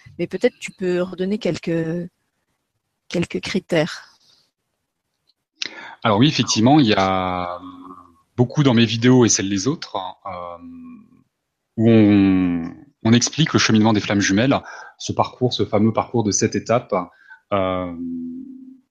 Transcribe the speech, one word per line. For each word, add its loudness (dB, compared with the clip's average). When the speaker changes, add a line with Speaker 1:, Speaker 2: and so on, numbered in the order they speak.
Speaker 1:
mais -6
peut-être -2
tu -14
peux -4
redonner -6
quelques, -4
quelques -4
critères. -4
Speaker 2:
Alors 2
oui, 6
effectivement, 2
il 4
y 2
a -2
beaucoup 0
dans 4
mes 4
vidéos 4
et 6
celles -2
des -2
autres, -6
hein, -8
euh, -14
où 4
on, 4
on 2
explique 0
le 2
cheminement 2
des 2
flammes 0
jumelles, 2
ce -8
parcours, -2
ce -4
fameux 0
parcours -2
de -2
sept -2
étapes, -4
euh, -2